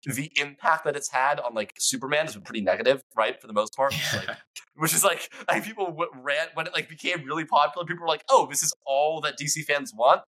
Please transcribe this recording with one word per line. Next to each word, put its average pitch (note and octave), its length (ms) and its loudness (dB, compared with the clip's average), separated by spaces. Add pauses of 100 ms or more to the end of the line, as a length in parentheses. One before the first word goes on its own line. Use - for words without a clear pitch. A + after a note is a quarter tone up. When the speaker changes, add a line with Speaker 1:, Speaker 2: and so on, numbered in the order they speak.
Speaker 1:
the C4 300 -6
impact C#3+ 500 0
that D3 100 -2
it's C3+ 140 -6
had C#3 300 0
on, B2 140 -6
like, G#2+ 240 -4
Superman C#3 480 -2
has D#3 80 -10
been G#2+ 100 -16
pretty A#2 180 -8
negative, A2+ 420 2 (120)
right, A2+ 240 0
for - 80 -20
the A2 60 -14
most G#2+ 220 -2
part, C#3 180 2
which D3+ 80 -4
is, - 120 -4
Speaker 2:
Yeah. A2 60 -2 (100)
Speaker 1:
like, A2+ 80 -8 (380)
which D#3 180 0
is, E3 100 2
like, - 280 0 (160)
like, G3+ 160 0
people G#3+ 240 -6
w-, E3 280 -4
ran, C#3+ 400 -2
when D#3+ 120 -4
it, F#3 60 -12
like, D#3 160 -2
became E3 340 -6
really D3+ 220 -4
popular, D3+ 400 2
people E3+ 160 -8
were E3+ 60 -4
like, D#3 220 0
"Oh, A3+ 180 6
this C#3+ 160 -4
is - 100 -2 (120)
all D3 360 2
that C#3+ 160 -4
D C#3+ 100 -6
C D#3 160 -2
fans C#3 300 0
want" C3 300 6 (100)